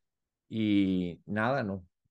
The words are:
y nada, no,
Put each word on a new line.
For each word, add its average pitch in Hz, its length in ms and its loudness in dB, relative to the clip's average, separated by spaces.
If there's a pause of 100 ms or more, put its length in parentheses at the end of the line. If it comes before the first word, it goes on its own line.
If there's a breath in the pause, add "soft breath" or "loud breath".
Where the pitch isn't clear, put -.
(500)
y 95 760 0
nada, 113 380 -2
no, 98 240 -8 (240)